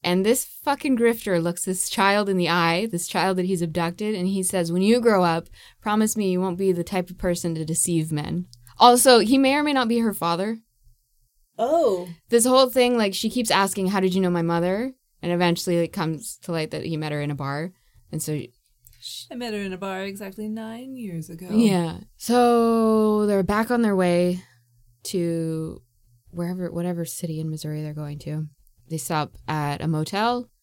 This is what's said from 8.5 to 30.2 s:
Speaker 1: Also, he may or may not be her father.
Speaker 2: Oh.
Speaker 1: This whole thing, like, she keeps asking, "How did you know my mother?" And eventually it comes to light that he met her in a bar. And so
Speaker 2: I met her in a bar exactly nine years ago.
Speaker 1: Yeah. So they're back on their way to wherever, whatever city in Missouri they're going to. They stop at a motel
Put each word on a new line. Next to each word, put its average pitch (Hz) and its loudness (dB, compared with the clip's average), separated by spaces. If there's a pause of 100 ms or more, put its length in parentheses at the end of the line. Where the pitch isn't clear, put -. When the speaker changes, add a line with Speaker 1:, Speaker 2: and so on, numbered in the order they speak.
Speaker 1:
Also, 247 8
he 220 4
may 269 4
or 294 0
may 294 0
not 254 0
be 240 2
her 226 0
father. 185 -2 (1000)
Speaker 2:
Oh. 226 2 (220)
Speaker 1:
This 233 4
whole 254 6
thing, 247 2
like, 208 0
she 220 -4
keeps 226 -2
asking, 196 2
"How 196 0
did 185 2
you 190 2
know 180 2
my 170 0
mother?" 180 -2 (260)
And 170 -4
eventually 175 0
it 170 0
comes 160 -8
to 175 -10
light 156 -4
that 156 -8
he 165 -6
met 151 -6
her 147 -4
in 147 -4
a 147 -4
bar. 143 -8 (380)
And 156 -8
so 151 -6 (920)
Speaker 2:
I 277 -16
met 240 -10
her 208 -6
in 190 -6
a 180 -12
bar 190 -8
exactly 196 -10
nine 226 -10
years 175 -10
ago. 180 -16
Speaker 1:
Yeah. 190 2 (180)
So 226 4
they're 196 2
back 214 0
on 240 2
their 208 4
way 180 2 (640)
to 165 -4 (500)
wherever, 175 -6
whatever 170 -4
city 160 -8
in 160 -4
Missouri 151 -6
they're 151 -8
going 147 -10
to. 151 -8 (420)
They 160 -6
stop 156 -4 (100)
at 147 -4
a - -4
motel 208 -2 (120)